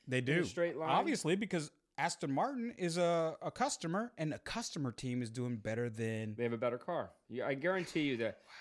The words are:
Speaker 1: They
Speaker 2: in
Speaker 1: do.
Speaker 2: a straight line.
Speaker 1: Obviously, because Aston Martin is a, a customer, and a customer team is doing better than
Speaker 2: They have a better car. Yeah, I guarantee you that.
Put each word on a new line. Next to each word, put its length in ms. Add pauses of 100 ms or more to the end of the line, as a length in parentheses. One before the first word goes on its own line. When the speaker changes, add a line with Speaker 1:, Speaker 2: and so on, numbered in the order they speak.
Speaker 1:
They 120
Speaker 2:
in 60
Speaker 1:
do. 160
Speaker 2:
a 40
straight 320
line. 120
Speaker 1:
Obviously, 460
because 360 (260)
Aston 340
Martin 460
is 200
a, 440
a 100
customer, 640
and 160
a 60
customer 520
team 300
is 100
doing 260
better 320
than 460
Speaker 2:
They 80
have 100
a 40
better 200
car. 340 (180)
Yeah, 180
I 80
guarantee 460
you 160
that. 220 (220)